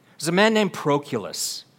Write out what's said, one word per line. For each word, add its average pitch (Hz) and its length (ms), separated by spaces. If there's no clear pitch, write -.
There's 147 100
a 165 40
man 208 220
named 214 180
Proculus. 131 920